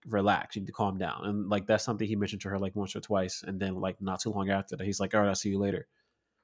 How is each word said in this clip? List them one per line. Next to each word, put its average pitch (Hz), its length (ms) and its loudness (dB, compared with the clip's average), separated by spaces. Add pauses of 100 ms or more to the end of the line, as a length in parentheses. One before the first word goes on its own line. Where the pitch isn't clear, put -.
relax. 101 500 2
You 104 60 -4
need 95 60 -6
to - 40 -10
calm 95 280 0
down." 85 260 -4
And, 101 240 -2
like, 101 160 2
that's 107 180 4
something 107 240 -2
he 107 80 0
mentioned 101 280 -2
to 98 60 -4
her, 98 100 -2
like, 95 160 -2
once 98 200 -4
or 101 60 -6
twice, 95 400 0
and 95 180 -6
then, 95 140 0
like, 95 280 -2
not 95 200 -2
too - 80 -2
long 98 220 0
after 98 260 0
that, - 80 -6
he's 101 140 -2
like, 98 160 0
"All 107 60 6
right, 101 80 6
I'll 98 60 2
see 101 140 -2
you 98 80 2
later." 98 300 0 (560)